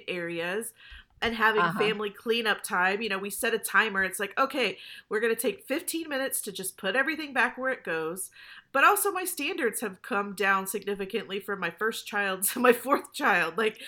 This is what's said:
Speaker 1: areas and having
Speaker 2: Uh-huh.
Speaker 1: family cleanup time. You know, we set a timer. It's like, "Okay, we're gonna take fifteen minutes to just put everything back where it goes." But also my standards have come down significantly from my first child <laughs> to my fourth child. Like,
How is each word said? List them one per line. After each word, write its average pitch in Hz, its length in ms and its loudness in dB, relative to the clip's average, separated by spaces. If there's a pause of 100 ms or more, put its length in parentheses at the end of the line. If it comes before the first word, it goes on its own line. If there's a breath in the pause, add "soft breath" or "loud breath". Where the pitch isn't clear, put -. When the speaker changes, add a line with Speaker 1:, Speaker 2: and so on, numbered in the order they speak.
Speaker 1:
areas 175 680 -4 (480 loud breath)
and 226 140 -2
having 220 260 4
Speaker 2:
Uh-huh. 170 180 2
Speaker 1:
family 208 300 2
cleanup 220 540 0
time. 190 380 2
You 226 80 -2
know, 196 80 0
we 202 120 -4
set 220 240 -2
a 226 60 2
timer. 202 440 2
It's 185 160 -2
like, 196 180 -4
"Okay, 254 400 0 (300 loud breath)
we're 208 140 0
gonna 226 140 2
take 220 300 -2
fifteen 320 440 -4
minutes 269 320 -2
to 214 100 -8
just 185 260 -8
put 190 200 -2
everything 285 340 -2
back 240 260 0
where 262 140 -2
it - 140 -6
goes." 165 440 -4 (440 loud breath)
But 269 100 4
also 392 280 6
my 370 120 -4
standards 294 580 -2
have 196 200 -8
come 202 320 -2
down 196 340 2
significantly 196 720 -4
from 202 220 -6
my 170 80 0
first 220 380 -2
child 196 360 0
<laughs> - 60 2
to - 100 -4
my 240 140 8
fourth 262 400 0
child. 175 440 2
Like, 220 300 0